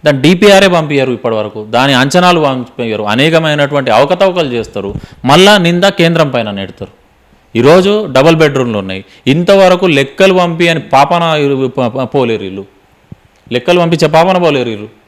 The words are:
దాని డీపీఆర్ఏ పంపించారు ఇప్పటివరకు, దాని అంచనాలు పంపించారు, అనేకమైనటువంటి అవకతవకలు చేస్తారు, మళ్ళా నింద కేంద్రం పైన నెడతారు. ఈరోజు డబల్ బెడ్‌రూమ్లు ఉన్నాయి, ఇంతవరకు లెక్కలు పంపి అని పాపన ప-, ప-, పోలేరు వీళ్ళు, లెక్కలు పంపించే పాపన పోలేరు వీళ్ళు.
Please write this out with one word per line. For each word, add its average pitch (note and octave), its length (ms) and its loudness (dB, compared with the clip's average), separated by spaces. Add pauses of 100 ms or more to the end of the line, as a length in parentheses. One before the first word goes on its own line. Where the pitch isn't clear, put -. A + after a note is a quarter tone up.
దాని C#3 160 0
డీపీఆర్ఏ F#3+ 460 4
పంపించారు C#3+ 440 0
ఇప్పటివరకు, G#2+ 580 -6
దాని B2+ 240 0
అంచనాలు E3 460 2
పంపించారు, A#2+ 640 -4
అనేకమైనటువంటి C#3+ 880 0
అవకతవకలు E3+ 640 0
చేస్తారు, G2+ 400 -8 (320)
మళ్ళా F#3 320 4
నింద F3 260 0
కేంద్రం E3 460 0
పైన A#2 220 -4
నెడతారు. G2 500 -12 (540)
ఈరోజు F#3 560 2
డబల్ D3 240 4
బెడ్‌రూమ్లు C3+ 420 0
ఉన్నాయి, F#2+ 280 -8 (220)
ఇంతవరకు F#3 580 2
లెక్కలు E3 480 0
పంపి F3 360 0
అని E3 100 -2
పాపన F3 440 0 (540)
ప-, C3+ 40 -2
ప-, B2 340 -4
పోలేరు A2+ 280 -2
వీళ్ళు, G2 220 -12 (880)
లెక్కలు F3 280 0
పంపించే E3 280 0
పాపన E3+ 300 2
పోలేరు D3 320 0
వీళ్ళు. G#2+ 380 -12